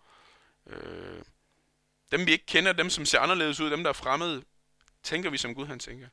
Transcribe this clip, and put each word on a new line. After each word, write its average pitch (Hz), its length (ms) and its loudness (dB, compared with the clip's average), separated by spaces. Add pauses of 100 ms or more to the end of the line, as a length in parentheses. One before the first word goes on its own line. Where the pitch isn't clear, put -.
(680)
Øh, 50 560 -14 (880)
dem, 170 140 2
vi 160 60 6
ikke 160 140 2
kender, 185 260 4
dem, 170 180 0
som 147 140 -4
ser 135 160 4
anderledes 156 400 2
ud, 156 100 0
dem, 151 120 0
der 156 80 2
er 135 40 -2
fremmede, 143 500 -2 (580)
tænker 170 280 -4
vi, 135 80 -2
som 120 160 -4
Gud, 135 120 -10
han 135 120 -12
tænker. 123 340 -14